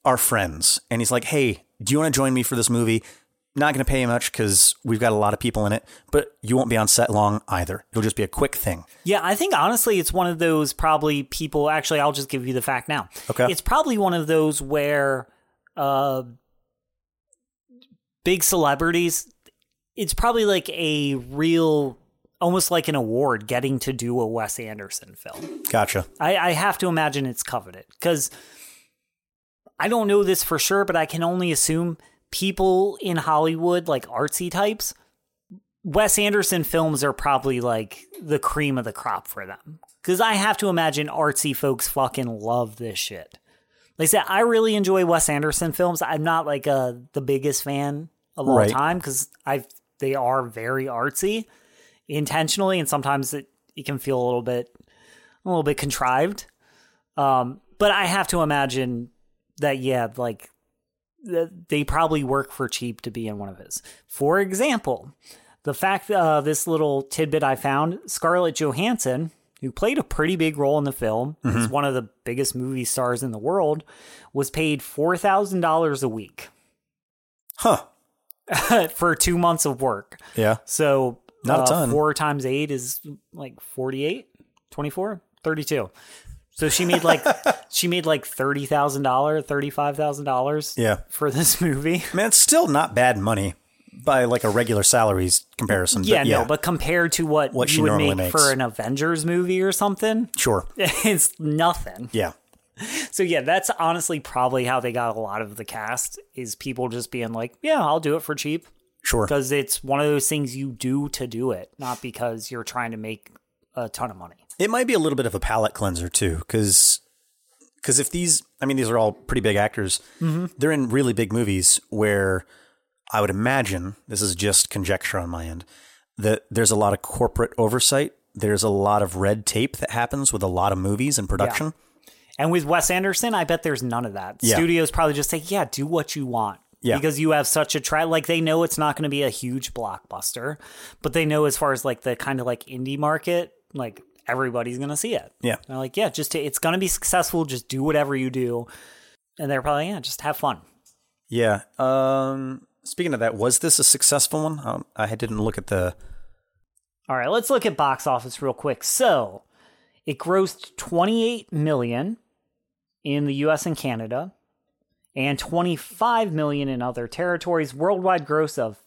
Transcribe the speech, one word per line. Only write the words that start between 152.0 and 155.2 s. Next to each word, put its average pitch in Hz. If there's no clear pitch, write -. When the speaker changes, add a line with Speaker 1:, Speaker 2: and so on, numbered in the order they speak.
Speaker 1:
speaking 170
of 120
that, 113
was 120
this -
a -
successful -
one? 156
Um, -
I 107
didn't 107